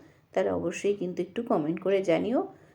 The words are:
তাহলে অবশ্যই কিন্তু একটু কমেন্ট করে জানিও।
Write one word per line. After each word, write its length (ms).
তাহলে 180
অবশ্যই 440
কিন্তু 280
একটু 200
কমেন্ট 380
করে 220
জানিও। 460